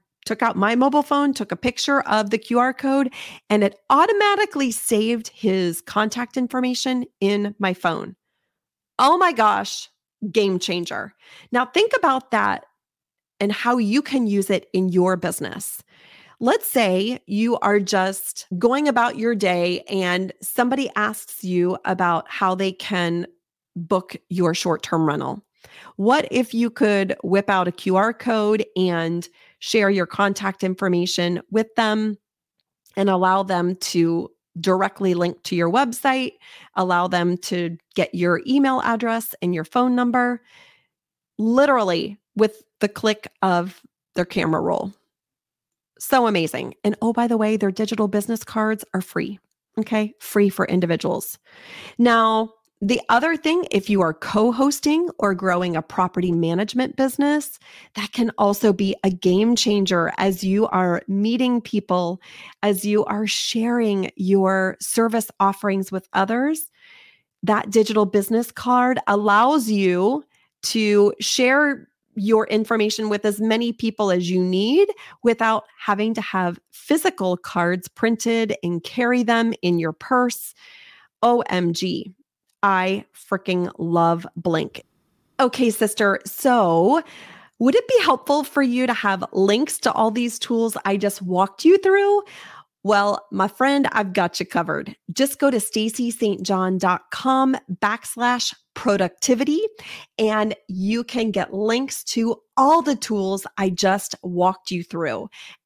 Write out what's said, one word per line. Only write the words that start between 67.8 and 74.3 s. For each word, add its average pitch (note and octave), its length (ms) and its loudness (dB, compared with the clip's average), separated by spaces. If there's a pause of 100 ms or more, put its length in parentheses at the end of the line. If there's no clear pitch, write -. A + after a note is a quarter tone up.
business G#3+ 460 0
card B3 560 0
allows G#3+ 640 2
you G3 560 2 (380)
to G#3 580 2
share C4+ 680 0 (280)
your A3 320 2
information G#3+ 600 0
with G#3 180 -2
as G#3 140 -2
many A3+ 320 0
people G#3+ 400 -2
as F3+ 180 0
you F#3 140 2